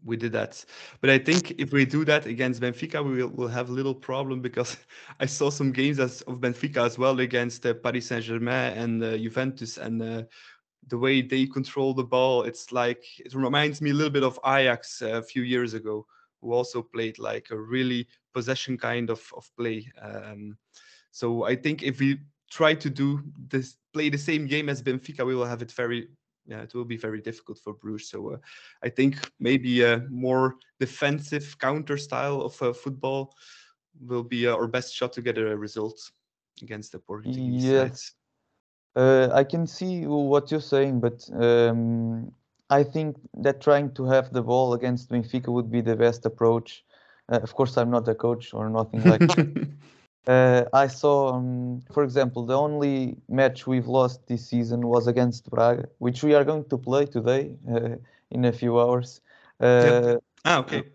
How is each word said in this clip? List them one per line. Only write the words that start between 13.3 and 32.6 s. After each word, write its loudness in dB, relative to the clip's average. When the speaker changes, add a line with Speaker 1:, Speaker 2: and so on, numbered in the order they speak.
Speaker 1:
reminds 0
me 0
a 2
little 0
bit 2
of -2
Ajax, 0
uh, -4
a -6
few -6
years -2
ago, -8
who -6
also -2
played, -8
like, -8
a -8
really -4
possession -4
kind -4
of, -4
of -20
play. -6
Um, -16
so -4
I 2
think -4
if -4
we 0
try 2
to -4
do -2
this, -6
play 0
the -2
same -2
game -2
as -4
Benfica, -4
we 0
will -2
have -6
it -14
very, -6
yeah, -14
it -18
will -8
be -8
very -8
difficult -14
for -14
Bruges. -12
So, -12
uh, -14
I -6
think 0
maybe 2
a 4
more 0
defensive -4
counter -2
style -4
of, -10